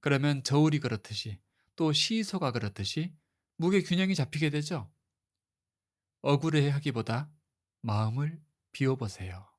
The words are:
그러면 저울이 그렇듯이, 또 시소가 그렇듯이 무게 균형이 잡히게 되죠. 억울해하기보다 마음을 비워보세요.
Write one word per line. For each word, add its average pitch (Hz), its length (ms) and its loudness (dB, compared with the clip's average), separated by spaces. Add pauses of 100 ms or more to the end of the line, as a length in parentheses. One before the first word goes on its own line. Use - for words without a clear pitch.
그러면 143 420 2
저울이 151 380 4
그렇듯이, 110 600 -6 (360)
또 156 160 2
시소가 196 600 0
그렇듯이 113 640 -4 (420)
무게 180 260 2
균형이 190 320 2
잡히게 151 360 0
되죠. 147 420 -4 (1300)
억울해하기보다 139 1080 0 (500)
마음을 117 600 -2 (320)
비워보세요. 98 760 -2 (100)